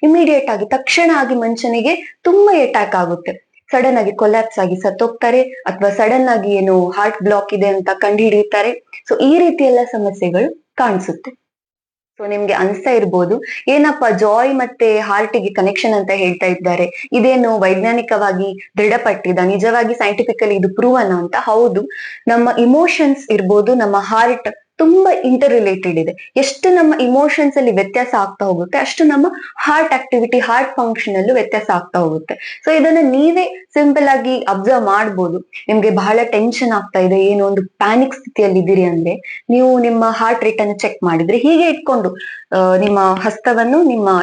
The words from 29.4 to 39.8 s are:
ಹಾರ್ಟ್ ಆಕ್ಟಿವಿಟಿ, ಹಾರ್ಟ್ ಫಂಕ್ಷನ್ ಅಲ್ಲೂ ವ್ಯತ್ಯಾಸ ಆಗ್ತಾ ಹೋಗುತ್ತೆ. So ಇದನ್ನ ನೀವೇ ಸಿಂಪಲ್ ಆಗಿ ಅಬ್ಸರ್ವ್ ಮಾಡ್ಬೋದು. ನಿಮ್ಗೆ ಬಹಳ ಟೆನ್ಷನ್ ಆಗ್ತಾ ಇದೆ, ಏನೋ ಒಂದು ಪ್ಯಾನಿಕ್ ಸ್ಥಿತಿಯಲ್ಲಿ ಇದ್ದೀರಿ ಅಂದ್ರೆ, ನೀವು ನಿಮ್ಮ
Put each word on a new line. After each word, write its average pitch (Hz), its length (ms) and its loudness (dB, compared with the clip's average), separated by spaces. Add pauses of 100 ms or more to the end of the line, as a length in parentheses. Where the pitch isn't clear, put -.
ಹಾರ್ಟ್ 302 380 0
ಆಕ್ಟಿವಿಟಿ, 240 440 -2
ಹಾರ್ಟ್ 240 380 -2
ಫಂಕ್ಷನ್ 220 400 -4
ಅಲ್ಲೂ 208 180 0
ವ್ಯತ್ಯಾಸ 214 400 -2
ಆಗ್ತಾ 175 240 -4
ಹೋಗುತ್ತೆ. 160 680 -6
So 311 140 2
ಇದನ್ನ 320 200 4
ನೀವೇ 320 720 0
ಸಿಂಪಲ್ 285 360 2
ಆಗಿ 254 300 0
ಅಬ್ಸರ್ವ್ 208 480 0
ಮಾಡ್ಬೋದು. 190 520 -2
ನಿಮ್ಗೆ 214 520 -2
ಬಹಳ 202 300 0 (120)
ಟೆನ್ಷನ್ 233 400 0
ಆಗ್ತಾ 190 280 -4
ಇದೆ, 185 200 2
ಏನೋ 202 260 2
ಒಂದು 196 200 -2
ಪ್ಯಾನಿಕ್ 233 480 0
ಸ್ಥಿತಿಯಲ್ಲಿ 196 440 -2
ಇದ್ದೀರಿ 185 240 2
ಅಂದ್ರೆ, 170 680 -4
ನೀವು 254 280 4
ನಿಮ್ಮ 233 300 2